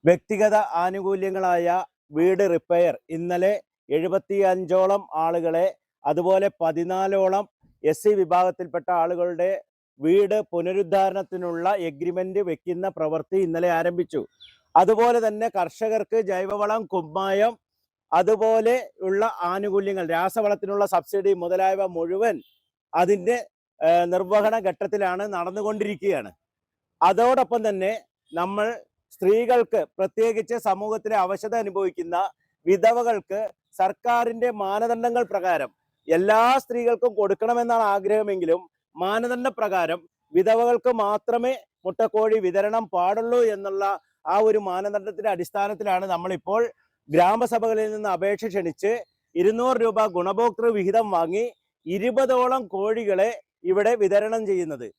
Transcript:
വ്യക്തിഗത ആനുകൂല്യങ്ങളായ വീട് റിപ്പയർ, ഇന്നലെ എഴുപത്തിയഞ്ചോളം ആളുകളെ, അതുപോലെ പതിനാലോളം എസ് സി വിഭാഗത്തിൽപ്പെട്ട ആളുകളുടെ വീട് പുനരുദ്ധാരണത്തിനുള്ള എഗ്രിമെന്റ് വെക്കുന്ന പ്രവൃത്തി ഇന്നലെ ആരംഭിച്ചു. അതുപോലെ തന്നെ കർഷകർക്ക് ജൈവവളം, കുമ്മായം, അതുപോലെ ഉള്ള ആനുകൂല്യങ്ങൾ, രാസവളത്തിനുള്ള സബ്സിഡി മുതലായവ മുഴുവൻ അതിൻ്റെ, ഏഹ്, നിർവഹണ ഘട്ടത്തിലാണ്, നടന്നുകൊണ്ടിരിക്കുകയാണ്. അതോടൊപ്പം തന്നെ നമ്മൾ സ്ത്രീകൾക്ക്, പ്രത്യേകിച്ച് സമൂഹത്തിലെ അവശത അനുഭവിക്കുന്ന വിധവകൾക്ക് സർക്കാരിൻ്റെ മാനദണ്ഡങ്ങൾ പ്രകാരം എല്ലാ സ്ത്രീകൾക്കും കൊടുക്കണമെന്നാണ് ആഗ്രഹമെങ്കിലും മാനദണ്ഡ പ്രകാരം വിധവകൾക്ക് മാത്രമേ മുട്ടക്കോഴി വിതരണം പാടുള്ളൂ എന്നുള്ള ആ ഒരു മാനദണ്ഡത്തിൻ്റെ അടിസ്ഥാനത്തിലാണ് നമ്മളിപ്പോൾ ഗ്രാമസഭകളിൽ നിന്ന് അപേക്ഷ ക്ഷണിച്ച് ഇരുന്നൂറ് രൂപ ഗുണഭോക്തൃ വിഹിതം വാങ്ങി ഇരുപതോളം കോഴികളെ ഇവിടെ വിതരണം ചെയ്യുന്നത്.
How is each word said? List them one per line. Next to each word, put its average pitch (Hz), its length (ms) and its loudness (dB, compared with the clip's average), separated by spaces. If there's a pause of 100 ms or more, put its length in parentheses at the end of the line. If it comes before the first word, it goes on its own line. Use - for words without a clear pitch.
വ്യക്തിഗത 208 500 2
ആനുകൂല്യങ്ങളായ 190 1120 -2 (440)
വീട് 180 400 2
റിപ്പയർ, 170 480 2 (120)
ഇന്നലെ 175 420 0 (380)
എഴുപത്തിയഞ്ചോളം 185 1200 0
ആളുകളെ, 165 600 0 (300)
അതുപോലെ 185 460 2 (100)
പതിനാലോളം 190 880 -2 (360)
എസ് 156 180 0
സി 208 60 2
വിഭാഗത്തിൽപ്പെട്ട 180 840 0
ആളുകളുടെ 175 600 0 (500)
വീട് 196 420 2 (100)
പുനരുദ്ധാരണത്തിനുള്ള 185 1200 -2
എഗ്രിമെന്റ് 175 640 -4
വെക്കുന്ന 180 500 -4
പ്രവൃത്തി 160 480 -4
ഇന്നലെ 175 340 0
ആരംഭിച്ചു. 170 500 -2 (540)
അതുപോലെ 220 540 4
തന്നെ 214 200 -4
കർഷകർക്ക് 220 720 -2
ജൈവവളം, 202 640 -2
കുമ്മായം, 190 680 0 (580)
അതുപോലെ 220 800 2 (100)
ഉള്ള 196 420 -2
ആനുകൂല്യങ്ങൾ, 196 640 -2
രാസവളത്തിനുള്ള 202 800 0
സബ്സിഡി 196 480 0
മുതലായവ 190 520 0
മുഴുവൻ 180 500 -2 (560)
അതിൻ്റെ, 185 440 0 (440)
ഏഹ്, 175 320 2
നിർവഹണ 208 460 0
ഘട്ടത്തിലാണ്, 196 680 -4
നടന്നുകൊണ്ടിരിക്കുകയാണ്. 196 1000 -4 (720)
അതോടൊപ്പം 226 680 2
തന്നെ 196 240 -2 (400)
നമ്മൾ 196 340 -4 (440)
സ്ത്രീകൾക്ക്, 220 760 2 (120)
പ്രത്യേകിച്ച് 220 600 -2
സമൂഹത്തിലെ 214 580 -4
അവശത 196 380 -2
അനുഭവിക്കുന്ന 185 640 -4 (500)
വിധവകൾക്ക് 214 760 2 (360)
സർക്കാരിൻ്റെ 233 720 0
മാനദണ്ഡങ്ങൾ 226 720 -2
പ്രകാരം 175 480 -2 (380)
എല്ലാ 214 500 4
സ്ത്രീകൾക്കും 240 560 0
കൊടുക്കണമെന്നാണ് 226 680 0
ആഗ്രഹമെങ്കിലും 196 800 0 (360)
മാനദണ്ഡ 240 520 -2
പ്രകാരം 180 520 -2 (320)
വിധവകൾക്ക് 233 600 2
മാത്രമേ 226 600 -2 (320)
മുട്ടക്കോഴി 220 540 0
വിതരണം 202 500 0
പാടുള്ളൂ 226 540 0
എന്നുള്ള 196 420 -2 (420)
ആ 180 120 2
ഒരു 214 200 4
മാനദണ്ഡത്തിൻ്റെ 202 720 -4
അടിസ്ഥാനത്തിലാണ് 196 760 -2
നമ്മളിപ്പോൾ 185 560 -2 (460)
ഗ്രാമസഭകളിൽ 220 840 2
നിന്ന് 208 160 -6
അപേക്ഷ 196 360 -2
ക്ഷണിച്ച് 190 480 -2 (420)
ഇരുന്നൂറ് 220 420 2
രൂപ 220 300 2
ഗുണഭോക്തൃ 196 640 -2
വിഹിതം 208 400 0
വാങ്ങി 180 340 0 (420)
ഇരുപതോളം 247 800 0
കോഴികളെ 208 760 -2 (240)
ഇവിടെ 202 300 2
വിതരണം 214 520 2
ചെയ്യുന്നത്. 160 400 -4 (120)